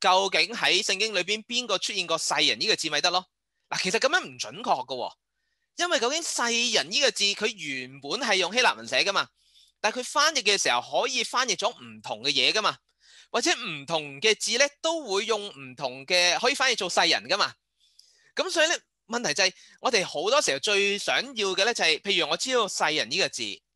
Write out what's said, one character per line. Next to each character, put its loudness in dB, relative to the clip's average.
究 4
竟 0
喺 2
聖 -2
經 -2
裏 2
邊 -4
邊 -6
個 -2
出 -4
現 -4
過 0
世 -2
人 2
呢 -4
個 2
字 -6
咪 0
得 2
咯？ -2
嗱， -4
其 0
實 0
咁 2
樣 2
唔 -14
準 -12
確 -
㗎 -2
喎。 -6
因 -2
為 2
究 2
竟 -4
世 -2
人 0
呢 -2
個 4
字， -2
佢 -2
原 -8
本 -10
係 2
用 0
希 0
臘 4
文 -12
寫 0
㗎 0
嘛， 0
但 2
係 -6
佢 -8
翻 2
譯 0
嘅 2
時 2
候 0
可 -2
以 -4
翻 -2
譯 -2
咗 -2
唔 -18
同 -8
嘅 -2
嘢 2
㗎 2
嘛， 0
或 0
者 0
唔 -8
同 -6
嘅 4
字 -2
呢， 4
都 -2
會 -2
用 -2
唔 -16
同 -8
嘅， 2
可 2
以 0
翻 2
譯 0
做 -4
世 2
人 2
㗎 2
嘛。 0
咁 -2
所 2
以 4
呢， 0
問 -4
題 0
就 2
係， 2
我 0
哋 2
好 -2
多 6
時 0
候 0
最 2
想 0
要 -2
嘅 2
呢， 2
就 -2
係， 4
譬 0
如 2
我 0
知 -2
道 2
世 0
人 -2
呢 -2
個 2
字， -8